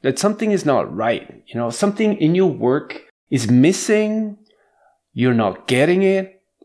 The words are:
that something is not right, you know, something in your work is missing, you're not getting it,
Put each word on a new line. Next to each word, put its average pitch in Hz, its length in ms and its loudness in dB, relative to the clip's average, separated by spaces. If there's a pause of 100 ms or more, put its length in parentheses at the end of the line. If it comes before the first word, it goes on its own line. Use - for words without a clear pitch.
that 131 160 -2
something 214 320 -2
is 180 160 -2
not 92 280 0
right, 110 520 -6
you - 80 -20
know, 117 160 -4
something 202 480 0
in 160 160 2
your 185 160 2
work 127 520 -2 (280)
is 113 200 -2
missing, 208 840 2 (760)
you're 123 220 2
not 104 320 -2
getting 160 360 2
it, 190 380 -2 (240)